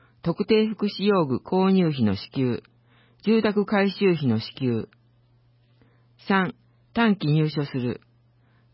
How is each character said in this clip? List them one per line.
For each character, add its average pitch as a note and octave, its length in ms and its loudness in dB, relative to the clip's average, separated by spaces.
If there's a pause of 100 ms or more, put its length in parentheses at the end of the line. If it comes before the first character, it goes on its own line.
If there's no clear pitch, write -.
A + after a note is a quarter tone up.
(240)
特 E3+ 220 -4
定 A3 220 4
福 G#3+ 200 -4
祉 F#3+ 160 -8
用 G3 240 2
具 B2+ 100 -2
購 F#3+ 320 0
入 F#3 200 4
費 C3+ 140 -2
の G2+ 120 2
支 - 160 -10
給、 B2+ 320 -2 (600)
住 A3 200 2
宅 G#3 220 0
改 G3 260 0
修 F#3+ 220 2
費 D3 140 -2
の A2 120 2
支 - 160 -10
給。 A#2+ 340 -4 (1400)
三、 F#3+ 280 0 (380)
短 A3+ 220 2
期 D#3+ 120 -4
入 D#3 220 2
所 D3+ 160 -6
す - 80 -12
る、 B2 280 -6 (720)